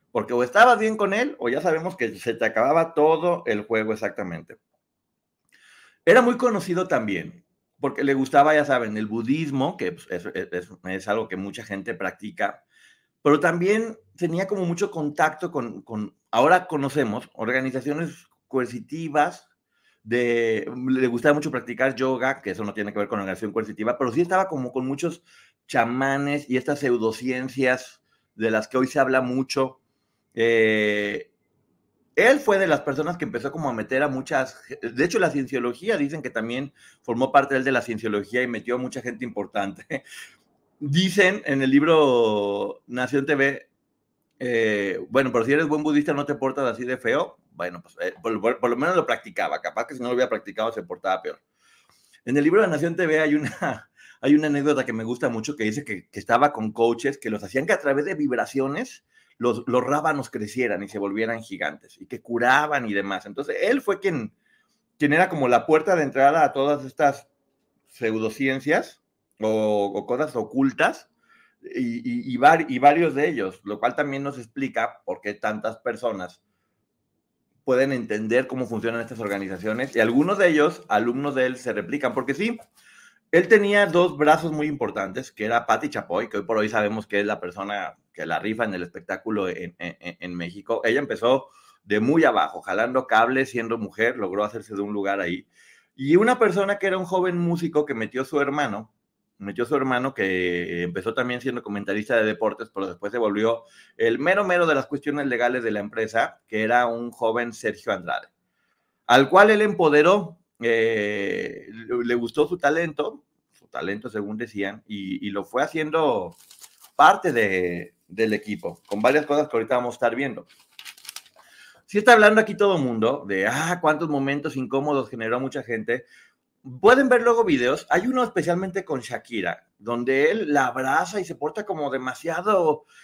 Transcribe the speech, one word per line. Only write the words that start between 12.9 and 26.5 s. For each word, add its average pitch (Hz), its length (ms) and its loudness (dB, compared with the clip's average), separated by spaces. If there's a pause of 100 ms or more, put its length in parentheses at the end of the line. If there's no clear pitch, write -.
pero 147 180 6
también 190 580 0 (180)
tenía 175 300 -2
como 190 180 -4
mucho 175 280 -2
contacto 156 580 -2
con, 120 320 -6
con, 107 340 -8 (140)
ahora 165 380 4
conocemos, 139 640 -2
organizaciones 131 920 -4 (180)
coercitivas, 147 1000 -4 (560)
de, 117 640 0 (180)
le 131 200 2
gustaba 120 260 4
mucho 147 160 -2
practicar 123 460 -2
yoga, 131 440 -2
que 101 120 -6
eso 92 100 -8
no 104 100 -6
tiene 104 200 -6
que 104 80 -4
ver 101 80 -2
con 107 100 -4
organización 98 340 -6
coercitiva, 107 460 -4
pero 123 140 0
sí 139 80 0
estaba 185 260 2
como 131 240 -6
con 127 160 -4
muchos 143 380 -6 (420)
chamanes 139 800 -2
y 123 80 0